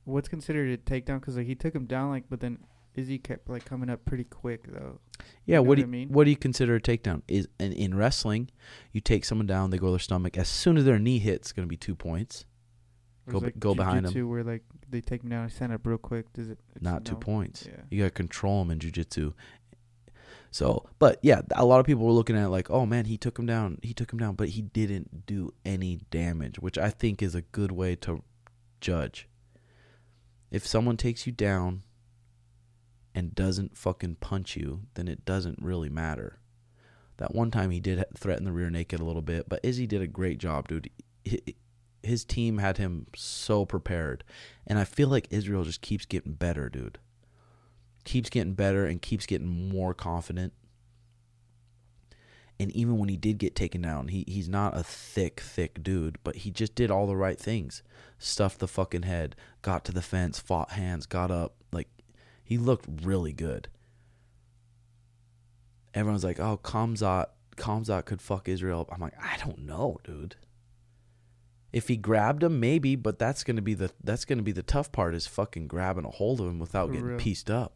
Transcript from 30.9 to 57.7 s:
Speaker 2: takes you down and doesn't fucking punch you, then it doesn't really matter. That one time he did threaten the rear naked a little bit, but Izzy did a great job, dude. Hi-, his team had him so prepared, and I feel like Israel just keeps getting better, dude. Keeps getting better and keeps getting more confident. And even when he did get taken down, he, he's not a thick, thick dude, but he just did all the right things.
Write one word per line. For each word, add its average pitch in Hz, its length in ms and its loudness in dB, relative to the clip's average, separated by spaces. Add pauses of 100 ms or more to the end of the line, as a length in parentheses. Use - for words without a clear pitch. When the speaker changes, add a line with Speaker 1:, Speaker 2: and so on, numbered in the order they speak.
Speaker 2:
takes 117 300 -2
you 127 60 -2
down 95 500 0 (1300)
and 87 200 -4
doesn't 95 420 0
fucking 90 400 -2
punch - 400 -4
you, 78 380 -6
then 90 140 -4
it - 180 -8
doesn't 92 340 -2
really 85 300 -4
matter. 73 480 -4 (800)
That - 160 -4
one 117 160 2
time 98 200 2
he 87 100 0
did 92 220 0 (140)
threaten - 280 -2
the 92 80 -2
rear 87 180 0
naked 85 300 -2
a 82 40 -4
little 82 180 -2
bit, 82 280 -4
but 87 120 -4
Izzy 123 240 -2
did 104 140 0
a 92 60 -2
great 87 320 -2
job, 76 300 -4
dude. 78 200 -6 (400)
Hi-, - 260 -4 (480)
his 117 220 -2
team 117 340 0
had 98 200 2
him 90 360 -2
so - 520 0
prepared, 82 580 -4 (420)
and 107 120 2
I 98 60 4
feel 143 240 2
like 135 220 2
Israel 98 340 0
just 80 180 -6
keeps - 240 -4
getting 85 280 -4
better, 73 360 -2
dude. 60 280 -10 (1080)
Keeps 123 260 0
getting 95 240 0
better 98 320 2
and 85 160 -2
keeps - 240 -4
getting 87 420 -2
more 92 240 -2
confident. 87 600 -4 (2000)
And 98 100 -2
even 117 280 2
when 101 100 2
he 98 80 0
did 107 220 0
get - 180 -2
taken 90 260 0
down, 76 260 -2
he, 95 200 -4
he's 92 200 -4
not 101 280 0
a 82 80 -2
thick, - 560 -4
thick - 420 -6
dude, 82 400 -2
but - 140 -6
he 98 160 -6
just - 240 -4
did 120 120 4
all 98 200 2
the 98 80 0
right 95 200 0
things. 104 460 -4 (380)